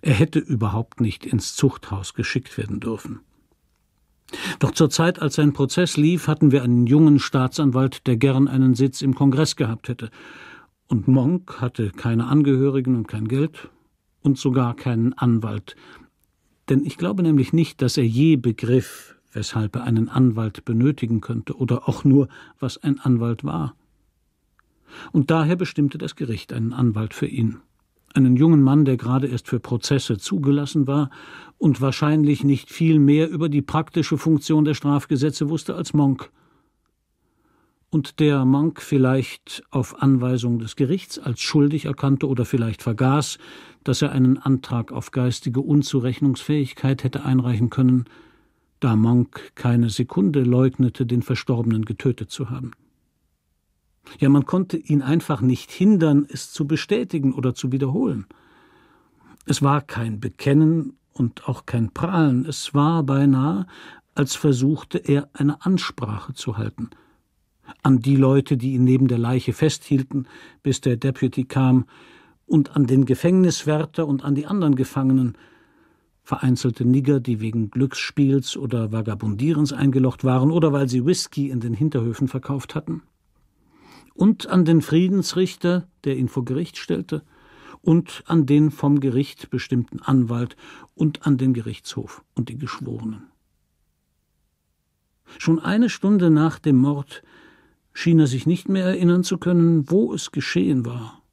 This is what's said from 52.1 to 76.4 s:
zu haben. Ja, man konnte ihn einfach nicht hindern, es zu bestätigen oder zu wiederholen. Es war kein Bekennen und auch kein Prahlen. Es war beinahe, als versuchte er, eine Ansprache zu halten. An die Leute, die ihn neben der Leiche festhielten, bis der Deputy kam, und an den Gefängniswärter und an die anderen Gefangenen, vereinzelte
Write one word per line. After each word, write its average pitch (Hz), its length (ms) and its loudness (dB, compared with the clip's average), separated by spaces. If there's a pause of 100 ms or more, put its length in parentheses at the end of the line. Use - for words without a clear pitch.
zu 135 180 -10
haben. 127 220 -10 (1500)
Ja, 139 120 4
man 143 160 6
konnte 185 320 -2
ihn 147 240 0
einfach 143 400 -2
nicht 127 280 0
hindern, 160 580 4
es - 240 -14
zu 151 140 -4
bestätigen 156 680 -2
oder 127 200 -2
zu - 160 -6
wiederholen. 135 560 -2 (1160)
Es - 180 -2
war 143 200 2
kein 113 380 -8
Bekennen 151 760 0 (180)
und - 360 -6
auch - 180 -8
kein 117 260 -2
Prahlen. 156 540 0
Es - 280 -12
war 156 280 2
beinahe, 139 640 0 (480)
als 143 200 -2
versuchte 139 640 0
er, 143 360 -2
eine 147 300 -2
Ansprache 120 680 -4
zu 110 240 -8
halten. 107 340 -8 (920)
An 131 180 4
die 135 160 2
Leute, 135 400 4
die 127 160 -4
ihn 127 120 2
neben 131 220 4
der 120 120 0
Leiche 123 340 -2
festhielten, 139 720 -2 (360)
bis 135 180 -2
der 123 160 0
Deputy 127 480 -2
kam, 127 400 2 (640)
und - 280 2
an 143 120 2
den 131 180 4
Gefängniswärter 160 1040 0
und 139 160 -2
an 143 100 0
die 147 120 -4
anderen 165 300 0
Gefangenen, 131 600 0 (840)
vereinzelte 123 640 -2